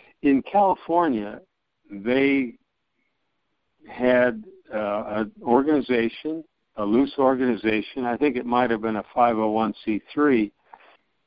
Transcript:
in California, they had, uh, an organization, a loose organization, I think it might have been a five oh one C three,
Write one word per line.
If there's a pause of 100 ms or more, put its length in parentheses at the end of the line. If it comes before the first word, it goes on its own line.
(220)
in
California, (500)
they (1300)
had, (300)
uh,
an (100)
organization, (320)
a
loose
organization,
I
think
it
might
have
been
a (100)
five
oh
one (100)
C (120)
three, (760)